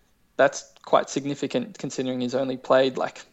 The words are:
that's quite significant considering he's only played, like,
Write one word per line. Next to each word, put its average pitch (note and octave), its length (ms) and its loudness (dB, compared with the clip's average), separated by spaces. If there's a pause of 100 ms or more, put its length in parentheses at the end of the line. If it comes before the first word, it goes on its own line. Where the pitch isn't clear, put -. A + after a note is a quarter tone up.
(360)
that's - 360 2 (100)
quite - 260 2
significant C#3 720 -4
considering B2+ 420 -4
he's B2 140 -4
only C3 220 -2
played, C3 400 2
like, - 360 -6